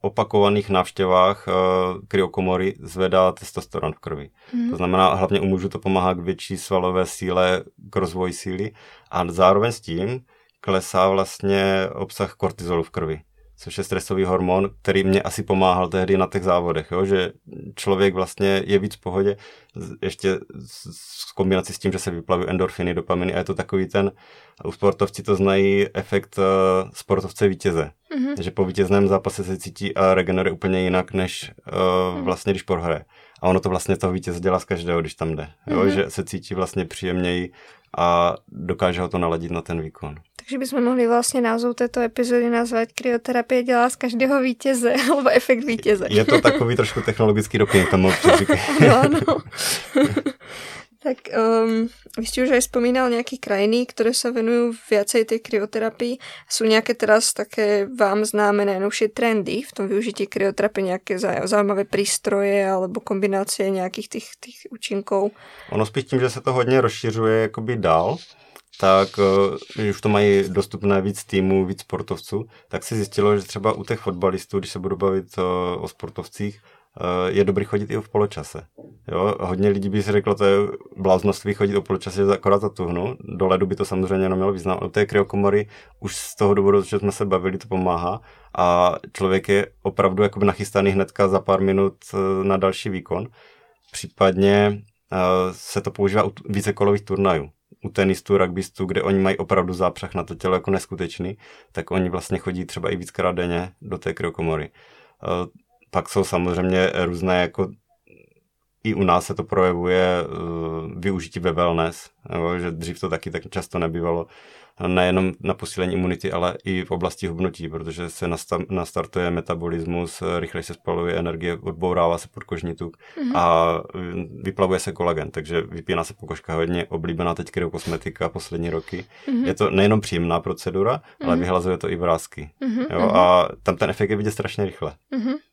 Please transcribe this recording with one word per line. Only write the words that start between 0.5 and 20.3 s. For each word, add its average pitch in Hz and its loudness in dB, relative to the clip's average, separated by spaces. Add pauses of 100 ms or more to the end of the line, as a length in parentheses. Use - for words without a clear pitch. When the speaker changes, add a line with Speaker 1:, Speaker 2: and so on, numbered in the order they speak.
Speaker 1:
návštěvách, 92 2
eh, 95 -4 (560)
kryokomory 92 0
zvedá 92 2
testosteron 80 -8
v - -16
krvi. 78 -10 (240)
Speaker 2:
Mhm. 240 -2
Speaker 1:
To 254 -4
znamená, 92 4
hlavně 95 0
u 98 -2
mužů 95 0
to 90 -10
pomáhá 92 0
k 87 -4
větší 90 -6
svalové 92 0
síle, 92 0 (260)
k - -12
rozvoji 92 -2
síly 95 -6 (400)
a 90 -2
zároveň 98 4
s - -10
tím 98 -6 (420)
klesá 92 2
vlastně 98 0
obsah - -6
kortizolu 85 -2
v - -8
krvi, 78 -6 (380)
což - -12
je 98 -6
stresový 95 -2
hormon, 92 2 (120)
který 95 2
mě 95 4
asi 98 -6
pomáhal 92 2
tehdy 92 2
na 92 2
těch 95 -4
závodech, 87 0
jo? 92 0
Že 92 0 (440)
člověk 98 2
vlastně 98 0
je 98 2
víc 98 -4
v - -20
pohodě, 98 0 (380)
z-, 85 -12
ještě 95 -2 (340)